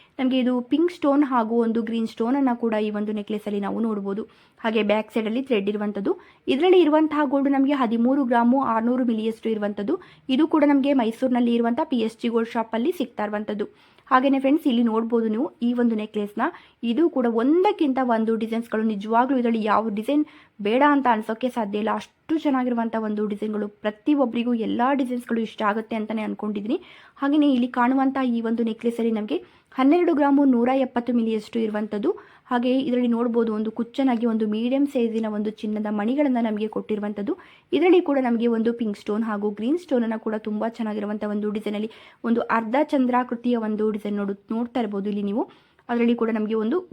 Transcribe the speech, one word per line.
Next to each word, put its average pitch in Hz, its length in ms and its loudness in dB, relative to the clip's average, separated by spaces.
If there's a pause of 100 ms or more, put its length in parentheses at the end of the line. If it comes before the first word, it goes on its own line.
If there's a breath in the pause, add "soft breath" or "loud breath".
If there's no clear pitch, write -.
(180 loud breath)
ನಮ್ಗೆ 262 220 0
ಇದು 254 220 2
ಪಿಂಕ್ 311 320 0
ಸ್ಟೋನ್ 285 300 2
ಹಾಗೂ 233 340 0
ಒಂದು 226 240 2
ಗ್ರೀನ್ 226 260 -2
ಸ್ಟೋನ್ 240 300 -2
ಅನ್ನ 262 180 2
ಕೂಡ 226 260 -2
ಈ 214 100 -2
ಒಂದು 214 220 -4
ನೆಕ್ಲೆಸ್ 208 340 -6
ಅಲ್ಲಿ 202 140 -4
ನಾವು 196 200 -4
ನೋಡ್ಬೋದು. 202 440 -4 (360 soft breath)
ಹಾಗೆ 220 220 0
ಬ್ಯಾಕ್ 214 280 0
ಸೈಡ್ 220 160 -2
ಅಲ್ಲಿ 240 160 -2
ಥ್ರೆಡ್ 208 260 0
ಇರುವಂತದ್ದು. 208 440 -2 (340 loud breath)
ಇದರಲ್ಲಿ 349 340 4
ಇರುವಂತಹ 302 440 4
ಗೋಲ್ಡ್ 277 260 2
ನಮ್ಗೆ 269 240 2
ಹದಿಮೂರು 247 480 2
ಗ್ರಾಮು, 240 420 4
ಆರ್ನೂರು 233 400 0
ಮಿಲಿಯಷ್ಟು 226 440 -2
ಇರುವಂತದ್ದು. 208 460 -2 (340 loud breath)
ಇದು 262 180 2
ಕೂಡ 311 200 2
ನಮ್ಗೆ 285 260 4
ಮೈಸೂರಿನಲ್ಲಿ 240 600 0
ಇರುವಂತ 233 300 0
ಪಿ 254 160 -2
ಎಸ್ 220 200 -4
ಜಿ 240 100 -4
ಗೋಲ್ಡ್ 226 240 -2
ಶಾಪ್ 226 220 -4
ಅಲ್ಲಿ 254 180 -2
ಸಿಗ್ತಾ 214 320 -6
ಇರುವಂತದ್ದು. 208 420 -6 (400 soft breath)
ಹಾಗೇನೆ 269 320 2
ಫ್ರೆಂಡ್ಸ್, 285 280 2
ಇಲ್ಲಿ 240 160 4
ನೋಡ್ಬೋದು 226 440 0
ನೀವು 226 200 -2 (140)
ಈ 240 120 0
ಒಂದು 240 220 2
ನೆಕ್ಲೆಸ್‌ನ. 214 480 -4 (400 loud breath)
ಇದು 233 260 0
ಕೂಡ 247 260 0
ಒಂದಕ್ಕಿಂತ 302 720 2
ಒಂದು 226 280 2
ಡಿಸೈನ್ಸ್‌ಗಳು. 220 500 -4
ನಿಜವಾಗ್ಲೂ 226 520 0
ಇದರಲ್ಲಿ 233 260 0
ಯಾವ 214 260 2
ಡಿಸೈನ್ 269 340 0 (360 loud breath)
ಬೇಡ 220 300 2
ಅಂತ 277 220 2
ಅನ್ಸೋಕೆ 220 380 -2
ಸಾಧ್ಯ 208 320 -4
ಇಲ್ಲ, 214 120 -2
ಅಷ್ಟು - 440 -6
ಚೆನ್ನಾಗಿರುವಂತ 247 640 0
ಒಂದು 214 240 -4
ಡಿಸೈನ್‌ಗಳು. 208 420 -4 (120)
ಪ್ರತಿಯೊಬ್ಬರಿಗೂ 240 800 0
ಎಲ್ಲ 208 220 -2 (120)
ಡಿಸೈನ್ಸ್‌ಗಳು 247 480 -2
ಇಷ್ಟ - 200 -8
ಆಗುತ್ತೆ 220 340 -2
ಅಂತಾನೆ 220 280 -4
ಅನ್ಕೊಂಡಿದ್ದೀನಿ. 208 540 -4 (400 loud breath)
ಹಾಗೇನೆ 294 340 2
ಇಲ್ಲಿ 247 200 2
ಕಾಣುವಂತ 269 460 2 (120)
ಈ 233 120 0
ಒಂದು 226 220 -2
ನೆಕ್ಲೆಸ್ 226 360 -2
ಅಲ್ಲಿ 226 140 0
ನಮ್ಗೆ 214 240 -4 (380 loud breath)
ಹನ್ನೆರಡು 320 380 4
ಗ್ರಾಮು, 285 320 4
ನೂರ 247 320 4
ಎಪ್ಪತ್ತು 254 360 -2
ಮಿಲಿಯಷ್ಟು 226 460 -2
ಇರುವಂತದ್ದು. 214 500 -2 (360 loud breath)
ಹಾಗೆ 247 340 0
ಇದರಲ್ಲಿ 247 300 0
ನೋಡ್ಬೋದು, 233 440 2
ಒಂದು 214 180 -4
ಕುಚ್ಚನಾಗಿ 240 540 0
ಒಂದು 220 220 0
ಮೀಡಿಯಂ 240 400 0
ಸೈಜಿನ 226 400 -2
ಒಂದು 214 220 -4
ಚಿನ್ನದ 214 420 -4
ಮಣಿಗಳನ್ನ 247 500 0
ನಮ್ಗೆ 214 260 -2
ಕೊಟ್ಟಿರುವಂತದ್ದು. 208 680 -6 (380 loud breath)
ಇದರಲ್ಲಿ 330 300 6
ಕೂಡ 285 220 0
ನಮ್ಗೆ 240 240 2
ಒಂದು 226 260 2
ಪಿಂಕ್ 214 260 -4
ಸ್ಟೋನ್ 214 240 -4
ಹಾಗೂ 208 260 -4
ಗ್ರೀನ್ 226 300 -2
ಸ್ಟೋನ್ 247 240 0
ಅನ್ನ 220 140 -4
ಕೂಡ 220 220 -4
ತುಂಬಾ 214 300 -4
ಚೆನ್ನಾಗಿರುವಂತ 214 540 -6
ಒಂದು 208 260 -4
ಡಿಸೈನ್ 208 280 -4
ಅಲ್ಲಿ 220 120 -4 (340 loud breath)
ಒಂದು 233 260 2
ಅರ್ಧ 226 340 0
ಚಂದ್ರಾಕೃತಿಯ 247 720 0
ಒಂದು 214 340 -2
ಡಿಸೈನ್ 208 260 -6
ನೋಡು-, 202 220 -4 (120)
ನೋಡ್ತಾ 240 280 -4
ಇರ್ಬೋದು 208 300 -4
ಇಲ್ಲಿ 202 140 -4
ನೀವು. 202 200 -2 (460 soft breath)
ಅದರಲ್ಲಿ 240 260 2
ಕೂಡ 226 160 0
ನಮ್ಗೆ 214 240 -2
ಒಂದು 226 240 0 (140)